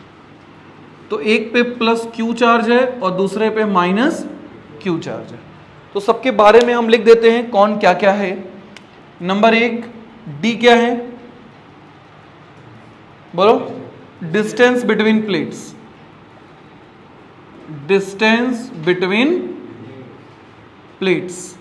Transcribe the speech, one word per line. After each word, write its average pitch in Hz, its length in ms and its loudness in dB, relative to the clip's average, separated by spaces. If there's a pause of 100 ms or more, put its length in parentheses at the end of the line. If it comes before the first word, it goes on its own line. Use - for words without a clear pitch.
(1120)
तो 214 100 -6
एक 226 320 0
पे 240 100 2 (160)
plus 226 360 0
Q 226 200 -4
charge 233 360 2
है 247 160 4 (140)
और 185 140 -2
दूसरे 196 360 -2
पे 220 140 -2
minus 196 600 0 (580)
Q 175 160 -4
charge 117 340 -12
है। 120 60 -18 (560)
तो 202 60 -4
सबके 240 300 0 (120)
बारे 214 240 8
में 240 80 0
हम 233 140 0
लिख 226 160 4
देते 226 260 6
हैं 233 200 0
कौन 214 280 2
क्या 185 160 4
क्या 196 180 2
है। 196 200 -2 (880)
Number 208 320 2
एक, 233 300 -2 (420)
डी 160 300 -4
क्या 240 200 6
है? 240 180 0 (2500)
बोलो, 196 200 4 (800)
distance 240 580 2
between 214 320 2
plates। 151 400 -4 (2250)
Distance 220 760 0 (240)
between 190 480 0 (1700)
plates। 180 360 -4 (240)